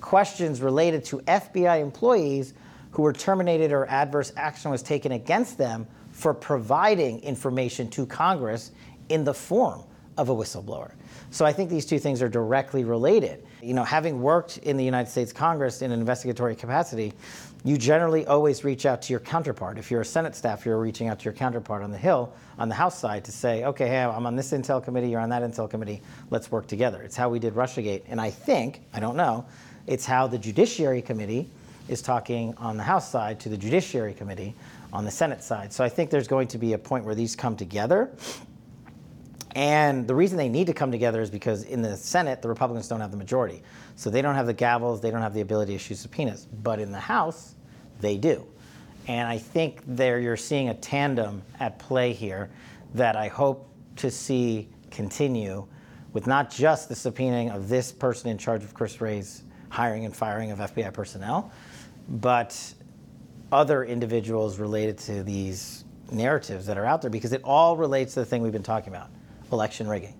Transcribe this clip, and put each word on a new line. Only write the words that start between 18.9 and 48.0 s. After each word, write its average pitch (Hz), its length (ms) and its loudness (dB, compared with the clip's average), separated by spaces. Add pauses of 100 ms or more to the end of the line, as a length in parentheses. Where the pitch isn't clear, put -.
to - 100 -4
your 117 80 0
counterpart. 139 560 -4
If 110 140 -10
you're 120 100 2
a 107 60 -2
Senate 160 280 0
staff, 110 300 -4
you're 113 160 2
reaching 113 280 -2
out 107 100 -4
to - 80 -18
your 107 80 -4
counterpart 117 480 -2
on 101 80 -8
the 101 80 -8
Hill, 127 340 2 (260)
on 113 120 -2
the 107 40 -2
House 170 240 0
side, 104 280 -4
to 110 60 -14
say, 117 320 0
"Okay, 131 240 0
hey, 127 140 2
I'm 117 220 -2
on 120 120 -2
this 127 160 -2
Intel 131 300 0
committee, 123 280 -2
you're 117 100 0
on 113 80 -2
that 120 140 0
Intel 117 260 -4
committee, 104 320 -6 (300)
let's 110 200 -2
work 110 160 -2
together." 107 360 -2
It's - 140 -12
how 123 120 2
we 120 100 0
did 110 160 -2
Russiagate. 110 540 -2
And 117 140 -4
I 107 80 -2
think, 143 500 0 (140)
I 208 60 -4
don't 240 160 -2
know, 127 280 2 (420)
it's 131 200 -2
how 131 200 4
the 120 120 -2
Judiciary 131 640 2
Committee 110 480 -4 (380)
is 123 120 -4
talking 117 560 -2
on 113 220 -6
the 107 40 -6
House 170 280 0
side 110 300 -2
to - 100 -10
the 107 60 -4
Judiciary 113 580 0
Committee 98 400 -10 (380)
on 104 120 -4
the 104 60 -4
Senate 143 320 0
side. 104 300 -6
So 127 120 0
I 120 40 2
think 156 220 -2
there's 139 180 0
going 131 200 2
to 123 100 -8
be 113 140 0
a 104 60 0
point 120 260 -4
where 107 100 -4
these 113 220 -2
come 113 200 -2
together. 113 540 0 (1400)
And 143 520 4
the 127 80 2
reason 185 220 4
they 143 120 2
need 147 200 2
to 160 40 0
come 139 180 0
together 113 300 2
is 107 100 -2
because 104 340 -2
in 123 180 -2
the 104 140 -2
Senate, 143 460 0
the 117 60 -4
Republicans 117 400 -2
don't 113 120 -4
have 104 100 -6
the 101 60 -8
majority. 104 460 -2 (320)
So - 160 -4
they 123 120 2
don't 143 120 2
have 131 120 2
the 120 60 0
gavels, 120 480 2
they 113 100 0
don't 113 120 -2
have 104 120 -4
the 107 60 -2
ability 104 320 0
to 98 40 -4
issue 98 180 -8
subpoenas. 110 520 -6 (160)
But 110 160 -2
in 101 140 -6
the 98 80 -8
House, 170 560 -2 (440)